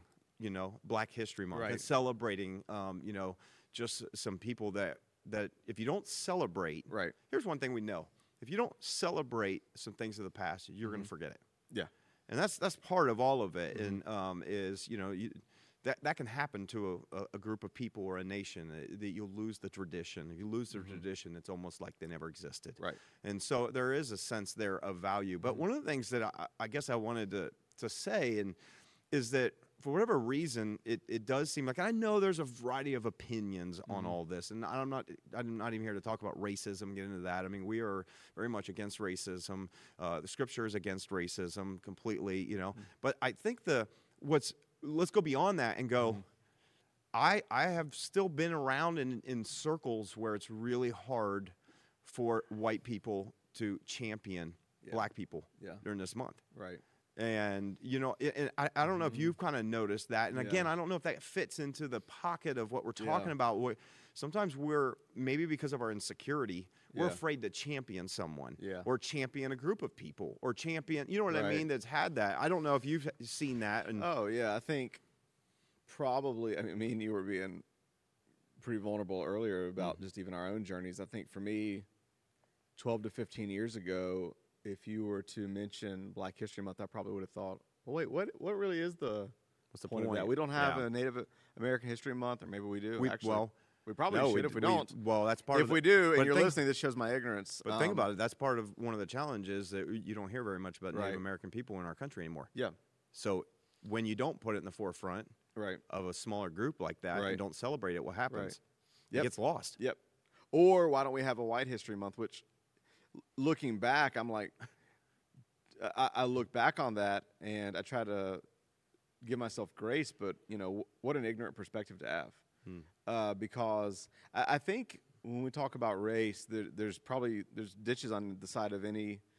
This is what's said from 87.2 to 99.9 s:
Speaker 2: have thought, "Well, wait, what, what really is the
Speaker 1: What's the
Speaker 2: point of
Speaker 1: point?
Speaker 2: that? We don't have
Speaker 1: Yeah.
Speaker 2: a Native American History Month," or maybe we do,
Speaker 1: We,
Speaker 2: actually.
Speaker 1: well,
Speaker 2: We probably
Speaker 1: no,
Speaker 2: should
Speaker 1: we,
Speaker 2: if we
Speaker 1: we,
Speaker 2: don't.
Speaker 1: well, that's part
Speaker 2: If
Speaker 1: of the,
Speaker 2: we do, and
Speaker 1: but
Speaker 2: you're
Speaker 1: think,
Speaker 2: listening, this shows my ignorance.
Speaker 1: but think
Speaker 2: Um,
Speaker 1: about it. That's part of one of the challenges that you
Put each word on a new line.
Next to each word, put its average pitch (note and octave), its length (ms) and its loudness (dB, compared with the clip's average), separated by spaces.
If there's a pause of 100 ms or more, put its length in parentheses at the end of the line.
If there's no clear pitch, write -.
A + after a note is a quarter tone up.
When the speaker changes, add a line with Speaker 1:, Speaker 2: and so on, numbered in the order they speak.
Speaker 2:
have F#2 80 -10
thought, F#2+ 300 -6 (240)
"Well, B2+ 100 -4
wait, D#3 160 -2
what, F#3 180 0 (100)
what G3 140 -2
really G3 260 0
is E3+ 160 -2
the G#2+ 340 -2 (420)
Speaker 1:
What's - 100 -14
the G2 80 -10
Speaker 2:
point A2+ 160 0
of A2+ 40 0
Speaker 1:
point? G#2 120 2
Speaker 2:
that? G2 60 2
We B2 80 4
don't D3 160 0
have C#3+ 260 4
Speaker 1:
Yeah. B2+ 80 0
Speaker 2:
a A#2 40 0
Native B2 360 -2 (320)
American B2 320 0
History A#2+ 260 -4
Month," B2 280 -2
or - 40 -12
maybe G2+ 180 -4
we G2+ 140 -2
do, A2 200 -2
Speaker 1:
We, B2+ 100 4
Speaker 2:
actually. A2 200 0
Speaker 1:
well, A2 240 4 (320)
Speaker 2:
We A2 80 -6
probably D#3+ 260 2
Speaker 1:
no, C#3 80 8
Speaker 2:
should G3+ 80 6
Speaker 1:
we, - 100 6
Speaker 2:
if D3 80 2
we - 20 -10
Speaker 1:
we, A2+ 60 2
Speaker 2:
don't. D#3 300 6 (120)
Speaker 1:
well, G#2+ 220 6
that's A2 160 4
part C#3+ 180 4
Speaker 2:
If D3+ 60 8
Speaker 1:
of - 40 -2
the, D3+ 60 6
Speaker 2:
we D#3+ 60 8
do, F#3 280 10
and D#3 80 10
Speaker 1:
but C3+ 80 10
Speaker 2:
you're C#3+ 100 6
Speaker 1:
think, C#3+ 100 10
Speaker 2:
listening, D3+ 220 4
this C3+ 100 4
shows C3+ 180 2
my A#2+ 180 2
ignorance. A#2 500 -2
Speaker 1:
but G#2+ 140 0
think D#3+ 140 4
Speaker 2:
Um, G3 60 2
Speaker 1:
about G#2 140 4
it. G2+ 60 -2
That's A2+ 160 2
part C3 240 2
of G#2+ 200 -4
one A#2 160 -2
of G#2+ 60 -2
the G2 60 0
challenges G2+ 640 -4
that F#2+ 160 -2
you G#2 280 -4